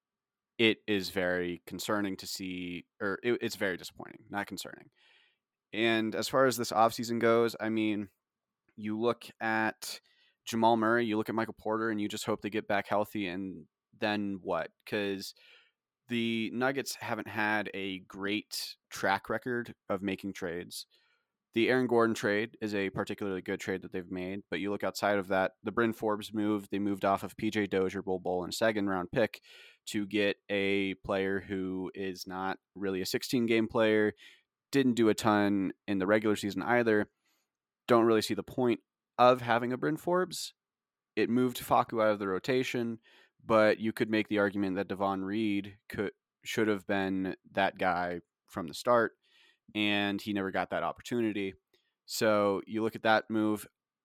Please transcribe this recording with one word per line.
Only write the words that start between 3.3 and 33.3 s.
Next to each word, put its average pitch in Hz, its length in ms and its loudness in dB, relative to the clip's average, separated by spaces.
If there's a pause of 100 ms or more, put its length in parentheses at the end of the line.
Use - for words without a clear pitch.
it's 110 140 -6
very 92 220 -2
disappointing, - 520 -18
not 101 200 -8
concerning. - 420 -14 (840)
And 110 440 0
as 110 120 -2
far 135 180 4
as 120 100 0
this 117 160 -4
offseason 113 480 2
goes, 117 400 4
I 113 80 -2
mean, 107 400 -2 (640)
you 107 240 -6
look 117 280 -2 (140)
at 110 600 -2 (440)
Jamal 113 320 4
Murray, 117 300 2
you 107 100 0
look 110 120 -2
at 107 80 -4
Michael 110 180 -2
Porter, 110 360 -2
and 104 100 -2
you 104 80 -2
just 107 160 -8
hope 107 180 -2
they 104 80 -4
get 107 160 -4
back 101 220 0
healthy, 104 400 -2
and 90 380 -8 (300)
then 104 460 -2
what? 87 300 -4 (120)
'Cause 101 480 -4 (760)
the 117 440 -2
Nuggets 127 440 -4
haven't 110 320 -8
had 107 440 -2
a 98 280 -6
great - 760 -8 (140)
track 98 400 -2
record 120 460 -6 (120)
of 98 140 -2
making 98 300 -4
trades. 87 540 -8 (680)
The 113 160 4
Aaron 127 160 2
Gordon 113 280 4
trade 104 460 -2
is 104 140 -4
a 98 160 0
particularly 98 520 -4
good 98 180 -4
trade 95 220 -4
that 90 100 -14
they've 90 180 -8
made, 92 400 -6
but 85 100 -4
you 98 100 -2
look 101 140 -2
outside 101 340 2
of 92 100 -4
that, 95 240 2 (100)
the 107 100 -6
Bryn 113 200 2
Forbes 107 400 -4
move, 104 360 0
they 101 100 -4
moved 101 260 -2
off 98 180 2
of 98 140 -12
P 110 140 -2
J 107 160 0
Dozier, 95 360 0
Bol 95 160 -4
Bol, 90 240 -2
and 90 100 -8
a - 40 -8
second-round 101 560 -2
pick - 280 0 (460)
to 104 200 -4
get 101 300 2 (140)
a 98 460 0
player 98 440 -2
who 92 540 -6
is 95 320 -8
not 92 320 -6 (160)
really 95 260 -2
a 95 60 -4
sixteen-game 117 600 0